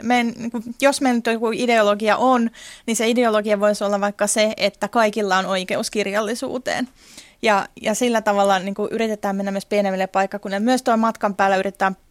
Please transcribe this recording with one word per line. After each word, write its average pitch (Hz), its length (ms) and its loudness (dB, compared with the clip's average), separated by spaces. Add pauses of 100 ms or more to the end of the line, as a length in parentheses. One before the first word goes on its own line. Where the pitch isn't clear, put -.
me, 247 200 2
niinku, 233 380 -6 (200)
jos 277 200 2
meillä 262 160 2
nyt 233 100 -2
on 226 60 2
joku 226 180 -2
ideologia 220 640 2
on, 247 320 2 (360)
niin 226 100 -2
se 220 140 0
ideologia 214 500 2
voisi 208 240 2
olla 202 180 0
vaikka 202 260 -2
se, 214 300 2
että 202 300 -2
kaikilla 208 500 2
on 190 80 0
oikeus 190 460 -4
kirjallisuuteen. 220 960 -4 (540)
Ja, 208 240 2 (160)
ja 214 140 -2
sillä 233 260 0
tavalla 202 380 4
niinku 196 320 -4
yritetään 214 440 -4
mennä 196 160 -4
myös 196 140 -6
pienemmille 190 420 0
paikkakunnille. 196 580 -2
Myös 254 180 2
tuon 226 160 2
matkan 220 360 -2
päällä 196 220 4
yritetään 190 400 -2 (140)